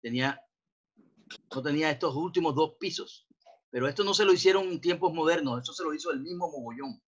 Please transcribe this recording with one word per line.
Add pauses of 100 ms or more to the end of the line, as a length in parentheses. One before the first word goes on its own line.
Tenía, (1160)
no
tenía
estos
últimos
dos
pisos. (440)
Pero
esto
no
se
lo
hicieron
en
tiempos
modernos,
esto
se
lo
hizo
el
mismo
Mogollón.